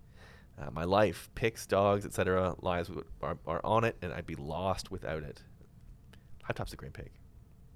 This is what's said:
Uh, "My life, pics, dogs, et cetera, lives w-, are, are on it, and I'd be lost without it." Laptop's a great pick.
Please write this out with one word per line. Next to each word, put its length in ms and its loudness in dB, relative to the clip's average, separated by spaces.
Uh, 120 -6
"My 120 -2
life, 500 4
pics, 320 -2
dogs, 380 6
et 80 -8
cetera, 480 2
lives 280 0
w-, 180 -8
are, 240 -2
are 180 -2
on 200 4
it, 180 0
and 100 -4
I'd 140 -8
be 100 -8
lost 540 -2
without 320 -4
it." 200 -12
Laptop's 320 -6
a 20 -12
great 160 -14
pick. 200 -14